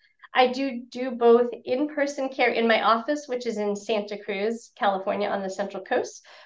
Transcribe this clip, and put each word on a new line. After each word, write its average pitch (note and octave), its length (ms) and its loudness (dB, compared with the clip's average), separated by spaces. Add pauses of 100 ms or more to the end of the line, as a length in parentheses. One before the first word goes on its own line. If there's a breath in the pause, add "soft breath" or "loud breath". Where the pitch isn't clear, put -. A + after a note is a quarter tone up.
(320 soft breath)
I B3+ 160 6
do B3 420 -4
do B3+ 200 -6
both A#3 400 6 (140)
in-person C#4 640 -2
care B3 220 2
in A3+ 180 2
my A3 140 4
office, G#3+ 440 0
which B3 200 -6
is G#3+ 120 -4
in G#3 160 0
Santa G#3 480 -4
Cruz, G#3+ 540 -4
California, G3+ 520 0
on G3+ 140 -2
the F#3+ 80 -4
Central F#3+ 320 -6
Coast, - 420 -4 (220 loud breath)